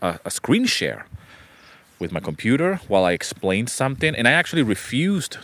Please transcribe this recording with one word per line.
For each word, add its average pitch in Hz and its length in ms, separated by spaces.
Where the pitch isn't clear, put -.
a, 87 260
a - 40
screen 233 360
share - 400
with 87 140
my 87 80
computer 143 680
while 95 160
I 90 80
explained 95 580
something. 135 440
And 117 140
I 135 40
actually 165 300
refused 139 800